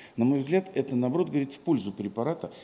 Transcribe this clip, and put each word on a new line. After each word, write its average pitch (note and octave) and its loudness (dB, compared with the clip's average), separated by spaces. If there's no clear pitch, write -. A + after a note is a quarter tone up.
На A#2 4
мой C#3 4
взгляд, E3+ 0
это, C3+ -2
наоборот, C#3+ 2
говорит C#3 0
в - -16
пользу G#2 0
препарата, A2+ -4